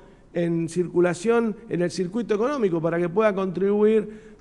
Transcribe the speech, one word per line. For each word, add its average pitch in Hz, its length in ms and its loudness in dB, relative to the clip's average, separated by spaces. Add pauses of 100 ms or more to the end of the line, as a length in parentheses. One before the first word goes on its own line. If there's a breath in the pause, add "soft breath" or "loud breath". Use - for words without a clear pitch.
(340 loud breath)
en 170 360 -2
circulación 180 840 0 (140)
en 175 140 -2
el 175 100 0
circuito 190 420 -4
económico, 208 480 0
para 170 160 0
que 175 120 0
pueda 208 260 2
contribuir 202 720 2 (340 loud breath)